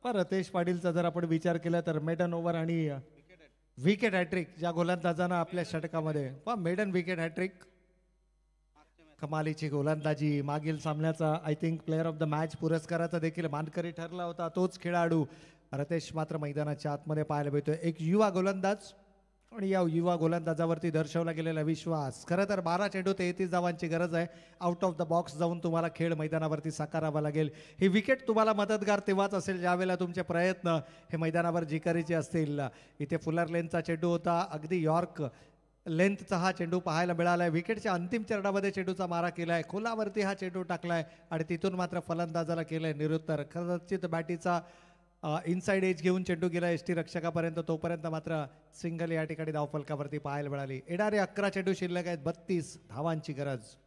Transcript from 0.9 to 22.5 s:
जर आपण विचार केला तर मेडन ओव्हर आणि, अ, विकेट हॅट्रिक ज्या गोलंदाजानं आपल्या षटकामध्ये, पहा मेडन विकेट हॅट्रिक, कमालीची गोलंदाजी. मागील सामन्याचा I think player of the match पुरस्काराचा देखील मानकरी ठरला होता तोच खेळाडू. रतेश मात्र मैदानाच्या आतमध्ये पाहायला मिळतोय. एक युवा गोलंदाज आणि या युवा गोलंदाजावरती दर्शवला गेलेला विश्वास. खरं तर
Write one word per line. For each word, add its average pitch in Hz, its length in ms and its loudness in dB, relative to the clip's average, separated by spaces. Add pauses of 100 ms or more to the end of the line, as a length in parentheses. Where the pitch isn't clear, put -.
जर 175 140 2
आपण 170 200 0
विचार 165 320 2
केला 170 240 0
तर 160 180 0
मेडन 165 340 0
ओव्हर 170 220 -2
आणि, 165 340 0
अ, 139 80 -4 (800)
विकेट 196 360 4
हॅट्रिक 180 340 0 (120)
ज्या 170 120 0
गोलंदाजानं 170 640 2
आपल्या 170 280 0
षटकामध्ये, 156 680 -2 (140)
पहा 240 100 0
मेडन 190 360 0
विकेट 180 280 0
हॅट्रिक, 170 320 -2 (1700)
कमालीची 156 480 -2
गोलंदाजी. 147 720 0
मागील 151 360 -2
सामन्याचा 156 600 0 (100)
I 151 40 0
think 160 260 -2 (120)
player 160 240 0
of 156 100 -2
the 151 100 0
match 156 240 -2
पुरस्काराचा 165 600 0
देखील 160 280 -2
मानकरी 156 440 -4
ठरला 165 320 -8
होता 170 320 -4
तोच 185 240 0
खेळाडू. 170 460 2 (480)
रतेश 143 420 -2
मात्र 156 220 -4
मैदानाच्या 147 560 -2
आतमध्ये 151 300 -2
पाहायला 147 280 0
मिळतोय. 147 300 2
एक 165 180 0
युवा 196 300 6
गोलंदाज 190 480 2 (800)
आणि 196 120 -2
या 190 200 4
युवा 170 260 2
गोलंदाजावरती 165 760 2
दर्शवला 160 420 0
गेलेला 160 300 -2
विश्वास. 156 680 -2
खरं 180 220 2
तर 196 100 2